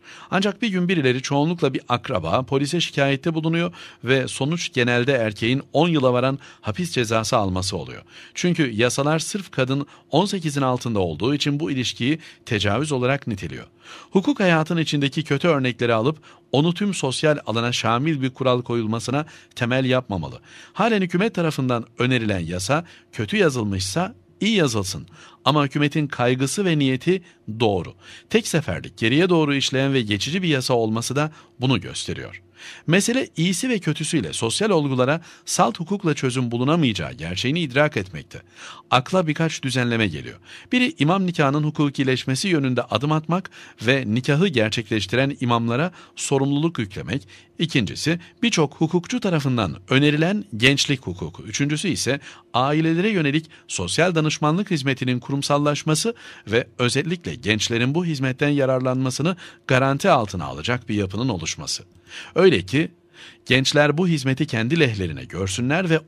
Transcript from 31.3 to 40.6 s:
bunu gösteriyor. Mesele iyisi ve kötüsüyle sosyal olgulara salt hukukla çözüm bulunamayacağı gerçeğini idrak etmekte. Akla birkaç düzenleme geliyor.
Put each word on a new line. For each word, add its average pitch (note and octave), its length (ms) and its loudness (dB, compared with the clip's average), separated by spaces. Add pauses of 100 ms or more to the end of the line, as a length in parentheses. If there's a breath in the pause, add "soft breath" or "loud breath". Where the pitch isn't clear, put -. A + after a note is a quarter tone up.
bunu B2 220 2
gösteriyor. C2 600 -10 (460 loud breath)
Mesele G3+ 400 2 (100)
iyisi F#3 320 0
ve A#3 100 0
kötüsüyle D3 540 -2
sosyal A#2+ 360 -2
olgulara C#3+ 520 2 (240 loud breath)
salt G#3 340 0
hukukla F3 340 -2
çözüm B2+ 380 -2
bulunamayacağı A#2+ 640 0
gerçeğini F2+ 460 -4
idrak D3 380 0
etmekte. - 440 -8 (500 loud breath)
Akla D#3+ 360 2
birkaç D#3 360 -2
düzenleme A#2+ 440 0
geliyor. D2 320 -10 (320 loud breath)